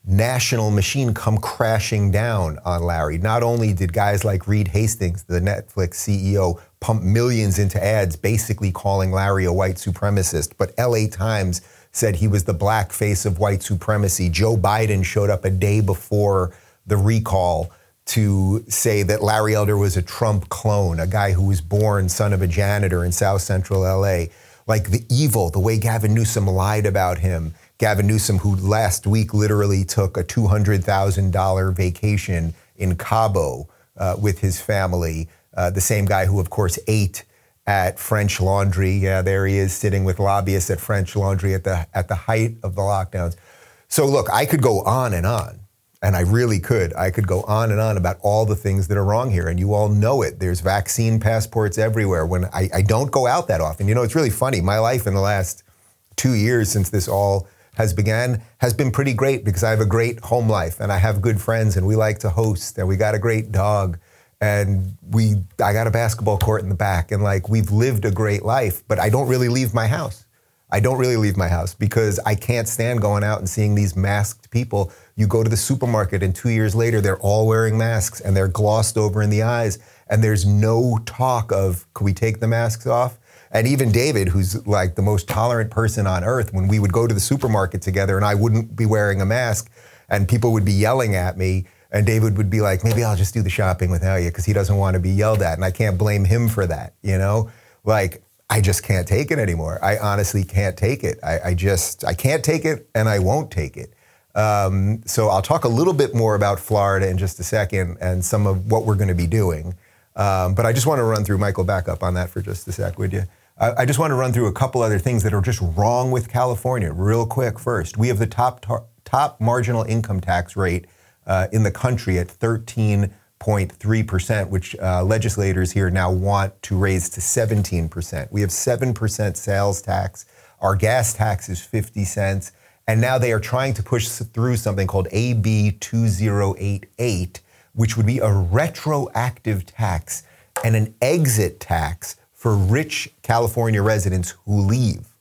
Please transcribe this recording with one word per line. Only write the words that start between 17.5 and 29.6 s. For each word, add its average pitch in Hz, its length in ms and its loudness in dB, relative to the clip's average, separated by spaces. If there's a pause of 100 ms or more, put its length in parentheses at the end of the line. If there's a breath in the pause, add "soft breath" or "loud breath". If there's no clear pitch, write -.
to 101 640 2
say 104 360 0
that 104 180 0
Larry 107 320 2
Elder 104 240 2
was 95 200 2
a 87 40 0
Trump 104 480 -2
clone, 98 500 0
a 82 80 -2
guy 101 260 0
who 98 140 2
was 95 140 0
born 101 480 0
son 104 240 0
of 92 80 0
a 95 60 0
janitor 95 560 0
in 90 80 -2
South 98 300 0
Central 95 440 0
L 95 200 0
A. 87 240 0 (360 loud breath)
Like, 110 260 0
the 113 180 0
evil, 123 400 2
the 92 100 -2
way 110 200 2
Gavin 110 340 0
Newsom 113 320 0
lied 98 400 0
about 92 320 0
him. 82 380 -2 (240 loud breath)
Gavin 104 260 2
Newsom, 104 320 2
who 98 180 2
last 104 520 0
week 107 260 2
literally 104 500 2